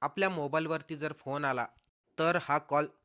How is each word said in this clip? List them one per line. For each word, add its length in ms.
आपल्या 280
मोबाईलवरती 680
जर 180
फोन 320
आला, 200
तर 240
हा 160
कॉल 200